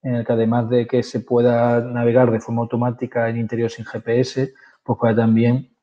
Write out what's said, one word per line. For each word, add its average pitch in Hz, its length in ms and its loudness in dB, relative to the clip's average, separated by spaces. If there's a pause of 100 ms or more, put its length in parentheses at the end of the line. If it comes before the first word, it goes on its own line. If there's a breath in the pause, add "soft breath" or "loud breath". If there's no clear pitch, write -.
en 127 140 -4
el 117 100 -4
que - 60 -4
además 113 380 0
de 120 180 0
que 120 160 0
se - 160 -6
pueda 120 600 2
navegar 120 500 2
de 110 80 0
forma 117 220 -4
automática 120 640 -2
en 117 80 -4
interior 117 340 -2
sin 113 140 -12
G 107 180 -12
P 117 200 0
S, 135 320 -2 (280 soft breath)
pues - 160 -2
pueda 113 160 0
también 113 680 2